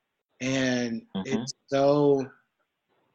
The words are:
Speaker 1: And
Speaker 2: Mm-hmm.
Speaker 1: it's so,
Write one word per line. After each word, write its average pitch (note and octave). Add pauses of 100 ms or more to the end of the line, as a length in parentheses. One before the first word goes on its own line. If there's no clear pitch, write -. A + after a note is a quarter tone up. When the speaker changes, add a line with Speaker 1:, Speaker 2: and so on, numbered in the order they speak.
(400)
Speaker 1:
And B2+ (140)
Speaker 2:
Mm-hmm. G2
Speaker 1:
it's C3+ (140)
so, C#3 (880)